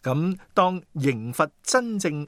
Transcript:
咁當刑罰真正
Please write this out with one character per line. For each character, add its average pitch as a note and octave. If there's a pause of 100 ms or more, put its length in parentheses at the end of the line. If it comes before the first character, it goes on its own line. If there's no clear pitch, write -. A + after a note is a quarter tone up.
咁 D#3+ (160)
當 F#3 (180)
刑 A#2+
罰 D3+ (140)
真 A#3+
正 D3+